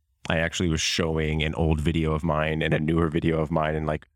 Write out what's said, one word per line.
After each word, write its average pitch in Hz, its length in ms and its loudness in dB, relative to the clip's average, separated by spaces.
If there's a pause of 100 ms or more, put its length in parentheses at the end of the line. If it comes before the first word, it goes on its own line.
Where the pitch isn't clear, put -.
(300)
I 85 80 0
actually 82 320 0
was 78 100 0
showing 80 640 0
an 78 120 -2
old 80 260 2
video 78 340 0
of 76 100 -4
mine 78 380 0
and 78 100 0
a 78 80 2
newer 82 280 2
video 80 300 0
of 80 140 -2
mine 78 240 0
and, 78 100 -4
like, 78 300 -4